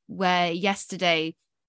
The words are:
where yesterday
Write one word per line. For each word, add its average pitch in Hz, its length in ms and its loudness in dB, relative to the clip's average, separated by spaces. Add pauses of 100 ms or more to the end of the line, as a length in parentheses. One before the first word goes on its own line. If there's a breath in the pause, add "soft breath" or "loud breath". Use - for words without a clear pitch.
where 180 440 0
yesterday 170 840 0 (340)